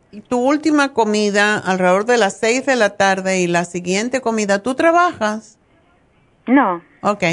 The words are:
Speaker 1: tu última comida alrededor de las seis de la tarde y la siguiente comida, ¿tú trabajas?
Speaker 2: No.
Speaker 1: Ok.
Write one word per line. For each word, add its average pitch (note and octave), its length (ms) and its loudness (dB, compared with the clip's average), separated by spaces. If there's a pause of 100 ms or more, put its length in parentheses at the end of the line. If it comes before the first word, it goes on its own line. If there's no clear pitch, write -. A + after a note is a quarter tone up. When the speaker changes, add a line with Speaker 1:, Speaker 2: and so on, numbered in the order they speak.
(280)
Speaker 1:
tu B3 100 0
última C#4+ 560 0
comida G#3 640 0
alrededor F#3 480 0
de B3 120 2
las G3 200 0
seis B3 280 0
de C4+ 100 2
la G#3 200 2
tarde F#3+ 440 0
y F3+ 60 0
la E3+ 180 0
siguiente F#3+ 560 -4
comida, G#3+ 420 -2
¿tú C4 120 -4
trabajas? D#4+ 840 0 (880)
Speaker 2:
No. A3 360 2 (200)
Speaker 1:
Ok. G3+ 300 -2